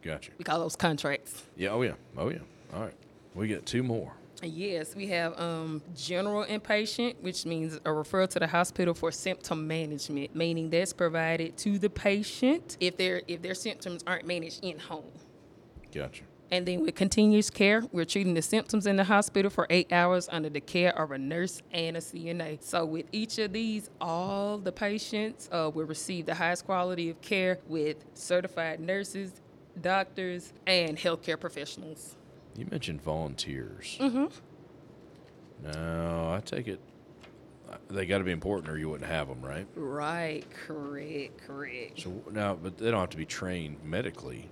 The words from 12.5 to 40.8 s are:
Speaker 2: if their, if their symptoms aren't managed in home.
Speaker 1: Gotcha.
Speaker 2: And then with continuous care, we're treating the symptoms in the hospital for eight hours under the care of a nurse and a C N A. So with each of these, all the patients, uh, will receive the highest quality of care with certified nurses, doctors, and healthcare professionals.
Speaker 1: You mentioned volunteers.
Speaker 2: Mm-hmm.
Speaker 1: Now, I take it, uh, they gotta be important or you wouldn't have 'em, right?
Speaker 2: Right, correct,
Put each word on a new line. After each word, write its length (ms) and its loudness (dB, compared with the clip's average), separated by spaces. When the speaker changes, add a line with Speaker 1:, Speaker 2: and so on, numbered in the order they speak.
Speaker 2:
if 180 2
their, 300 2
if 160 -6
their 120 -4
symptoms 520 -6
aren't 200 -2
managed 380 -4
in 140 -6
home. 320 -10
Speaker 1:
Gotcha. 300 -6
Speaker 2:
And 140 2
then 180 0
with 100 0
continuous 560 8
care, 400 6
we're 140 2
treating 300 2
the 60 4
symptoms 460 2
in 80 6
the 100 8
hospital 460 6
for 200 2
eight 220 6
hours 380 6
under 180 -2
the 120 -2
care 360 4
of 140 0
a 80 -4
nurse 420 -2
and 240 0
a 40 -2
C 300 -8
N 100 -2
A. 220 -6
So 240 0
with 240 -2
each 280 -2
of 140 0
these, 380 -2
all 560 0
the 160 -2
patients, 760 -4
uh, 240 2
will 120 0
receive 400 -4
the 100 0
highest 280 0
quality 460 0
of 120 -10
care 440 2
with 300 0
certified 640 0
nurses, 540 -4
doctors, 680 0
and 300 4
healthcare 420 0
professionals. 760 -10
Speaker 1:
You 140 -6
mentioned 320 -4
volunteers. 1000 -4
Speaker 2:
Mm-hmm. 240 2
Speaker 1:
Now, 720 -2
I 100 -2
take 240 -4
it, 120 -6
uh, 60 -12
they 180 -2
gotta 180 2
be 80 2
important 400 -2
or 60 -4
you 100 -2
wouldn't 220 -6
have 200 0
'em, 120 -8
right? 320 -6
Speaker 2:
Right, 760 -4
correct, 960 -10